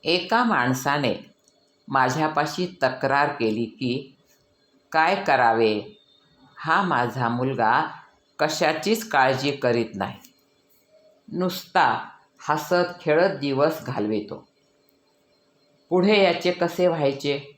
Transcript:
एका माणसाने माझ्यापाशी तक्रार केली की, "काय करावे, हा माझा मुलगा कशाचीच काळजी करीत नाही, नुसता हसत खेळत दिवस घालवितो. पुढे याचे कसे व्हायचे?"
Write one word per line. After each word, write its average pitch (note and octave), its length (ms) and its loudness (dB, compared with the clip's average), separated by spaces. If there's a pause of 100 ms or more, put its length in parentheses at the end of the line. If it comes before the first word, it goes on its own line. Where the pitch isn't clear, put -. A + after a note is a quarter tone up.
एका F3+ 400 0
माणसाने C#3 680 0 (720)
माझ्यापाशी D3+ 760 0 (180)
तक्रार C#3 440 0
केली A2+ 380 -2
की, B2+ 520 -8 (760)
"काय E3 240 2
करावे, A2+ 680 2 (760)
हा E3 240 0
माझा B2 460 -2
मुलगा B2 600 0 (520)
कशाचीच D#3+ 680 0
काळजी C3+ 420 2
करीत A#2+ 440 -2
नाही, F#2+ 240 -6 (1120)
नुसता F3 760 -2 (400)
हसत F3 520 0
खेळत D#3+ 380 2
दिवस C#3+ 460 0
घालवितो. G#2 640 -6 (1400)
पुढे G3 340 4
याचे F3+ 280 2
कसे F3+ 360 0
व्हायचे?" C#3+ 520 0 (180)